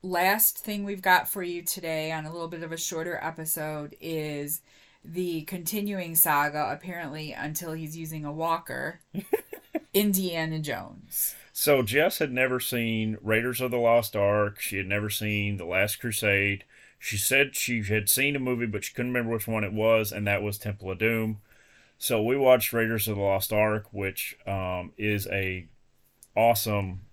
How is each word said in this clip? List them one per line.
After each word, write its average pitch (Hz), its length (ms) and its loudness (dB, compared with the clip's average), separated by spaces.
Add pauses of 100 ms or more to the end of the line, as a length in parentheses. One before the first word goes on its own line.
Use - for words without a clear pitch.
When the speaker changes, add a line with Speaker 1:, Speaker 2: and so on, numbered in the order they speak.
Speaker 1:
last 185 560 2
thing 208 260 -6
we've 202 180 -6
got 185 280 6
for 196 120 -4
you 175 200 -6
today 160 500 -4
on 156 140 -4
a 160 60 -8
little 170 160 -6
bit 165 140 -8
of 165 100 -8
a 165 40 -6
shorter 165 460 -6
episode 156 800 -6
is 151 600 -4 (420)
the 165 400 -4
continuing 185 720 -6
saga, 147 560 2
apparently 156 640 -10
until 156 400 -6
he's 160 240 -8
using 156 280 -8
a 147 80 -6
walker, 160 680 -4 (140)
Speaker 2:
<laughs> - 800 -6
Speaker 1:
Indiana 180 640 2
Jones. - 760 -6 (180)
Speaker 2:
So 139 300 4
Jess 139 360 2
had 143 140 0
never 127 260 2
seen 113 640 0
Raiders 117 380 0
of 127 100 0
the 123 80 0
Lost 117 380 6
Ark. 104 440 2
She - 160 -4
had 95 120 -4
never 104 200 0
seen 104 480 -2
The 90 80 -6
Last 95 360 0
Crusade. 101 640 2 (340)
She - 180 -6
said 135 380 2
she 117 300 -2
had 104 240 0
seen 139 260 2
a 139 60 -2
movie, 123 260 0
but 107 180 -4
she - 80 -10
couldn't 123 200 -4
remember 117 220 0
which 110 120 -4
one 110 160 0
it 101 100 -4
was, 110 380 4
and 101 160 -4
that 101 160 2
was 104 160 -4
Temple 101 320 -8
of 92 80 -6
Doom. 110 420 0 (580)
So 113 240 0
we 123 140 2
watched 127 360 6
Raiders 113 340 2
of 107 100 -2
the 101 60 0
Lost 98 300 2
Ark, 107 400 2
which, 95 440 -6 (100)
um, 92 520 -4
is 104 300 0
a 92 400 -4 (680)
awesome 104 680 2 (100)